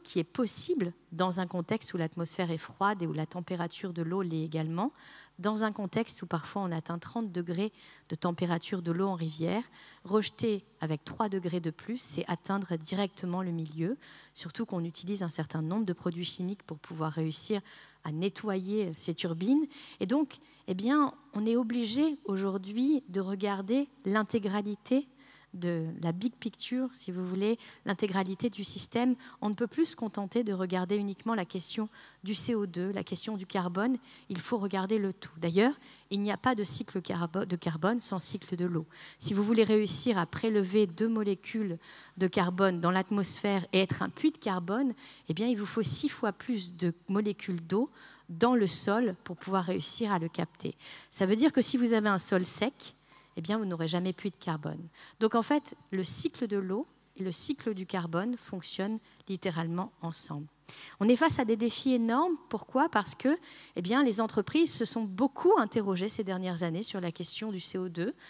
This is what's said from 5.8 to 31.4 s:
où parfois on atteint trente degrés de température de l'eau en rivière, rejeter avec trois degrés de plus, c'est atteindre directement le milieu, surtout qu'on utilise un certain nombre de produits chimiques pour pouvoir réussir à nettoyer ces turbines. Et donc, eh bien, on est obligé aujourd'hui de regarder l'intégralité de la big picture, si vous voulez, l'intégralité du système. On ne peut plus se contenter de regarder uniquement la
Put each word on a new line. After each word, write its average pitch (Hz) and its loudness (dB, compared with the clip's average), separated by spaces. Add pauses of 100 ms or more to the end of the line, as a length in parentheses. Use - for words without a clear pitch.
où 180 -10
parfois 175 -4
on 185 -2
atteint 165 -4
trente 220 -6
degrés 175 -2 (340)
de 160 -6
température 175 -2
de 170 0
l'eau 190 0
en 190 0
rivière, 165 -2 (420)
rejeter 208 0 (160)
avec 156 -2
trois - -2
degrés 180 -2
de 165 -4
plus, 233 -8
c'est - -6
atteindre 185 -2
directement 180 -4
le 185 -4
milieu, 165 -4 (360)
surtout - -6
qu'on 175 -4
utilise 185 -4
un 170 -2
certain 156 -4
nombre 190 -2
de 180 0
produits 175 -4
chimiques 185 -6
pour 156 -12
pouvoir 156 -4
réussir 160 -2 (460)
à 151 -4
nettoyer 190 -2
ces - -2
turbines. 185 2 (340)
Et 196 -2
donc, 277 0 (300)
eh 196 0
bien, 262 2 (200)
on 208 -2
est 233 4
obligé 247 2
aujourd'hui 202 0
de 185 -2
regarder 202 0 (160)
l'intégralité 208 0 (440)
de 170 -2 (160)
la 165 2
big 196 -2
picture, 247 -4
si - -10
vous 180 -4
voulez, 196 0 (280)
l'intégralité 190 0
du 202 -8
système. 247 0 (240)
On 202 0
ne 214 2
peut 240 -2
plus 330 2
se - -2
contenter 208 -2
de 208 -2
regarder 185 0
uniquement 202 -2
la 190 0